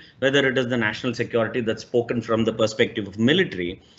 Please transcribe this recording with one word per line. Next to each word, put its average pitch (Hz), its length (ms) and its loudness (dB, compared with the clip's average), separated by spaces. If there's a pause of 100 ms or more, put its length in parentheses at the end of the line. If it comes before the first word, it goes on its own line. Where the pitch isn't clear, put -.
(200)
whether 135 280 4
it 127 100 0
is 131 120 2
the 123 80 0
national 113 360 -2
security 113 480 -2
that's 110 220 -4
spoken 120 380 -2
from 113 240 0
the 113 80 0
perspective 107 540 0
of 98 120 -8
military. 113 600 0 (200)